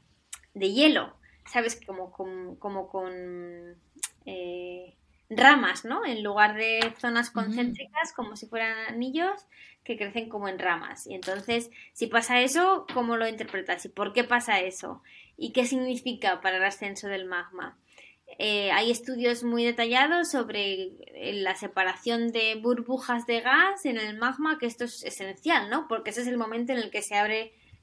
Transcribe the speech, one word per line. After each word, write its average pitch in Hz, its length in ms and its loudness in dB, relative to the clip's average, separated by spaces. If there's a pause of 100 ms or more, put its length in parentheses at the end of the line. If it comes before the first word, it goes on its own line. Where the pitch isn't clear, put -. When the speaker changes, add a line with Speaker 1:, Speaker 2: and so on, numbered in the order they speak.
(540)
Speaker 1:
de 196 180 0
hielo, 254 420 4 (380)
¿sabes? 233 320 0
Como, 185 280 -10
como, 185 460 -10
como 196 300 -6
con... 185 240 -6 (1120)
Eh, 180 680 -10 (360)
ramas, 240 540 6
¿no? 311 200 -4
En 233 180 -4
lugar 208 320 4
de 226 440 0
zonas 240 360 0
Speaker 2:
Ujú. - 0 -
Speaker 1:
concéntricas, 247 800 -2
como 214 220 -8
si 214 100 -14
fueran 226 300 -2 (120)
anillos, 277 580 -2 (360)
que 226 140 -6
crecen 220 320 -6
como 202 200 -6
en 190 100 -4
ramas. 175 480 -2
Y 185 80 -10
entonces, 202 560 -2 (220)
si - 140 -4
pasa 233 340 4
eso, 339 540 4
¿cómo 233 220 2
lo 226 120 2
interpretas? 190 560 -6
¿Y 190 40 -12
por 202 240 -4
qué 240 120 4
pasa 233 360 2
eso? 185 420 -6 (340)
¿Y 233 160 -6
qué 247 140 4
significa 247 720 0
para 185 180 2
el 190 60 4
ascenso 196 440 -2
del 190 180 -4
magma? 180 500 -8 (640)
Eh, 208 340 0
hay 220 180 4
estudios 240 540 0
muy 233 200 2
detallados 254 640 4
sobre, 208 420 0 (420)
eh, 101 180 -6 (100)
la 190 140 0
separación 208 760 0
de 220 240 2
burbujas 240 680 0
de 233 140 2
gas 330 440 4
en 247 140 0
el 214 180 -4
magma, 269 420 0
que 240 80 -2
esto 233 180 -4
es - 200 -8
esencial, 202 680 -2
¿no? 294 180 -2
Porque 220 220 -4
ese 233 120 -4
es 240 60 -4
el 247 100 -2
momento 233 340 -2
en 254 60 -2
el 214 120 -4
que 208 120 -6
se 208 140 -2
abre 220 360 2 (300)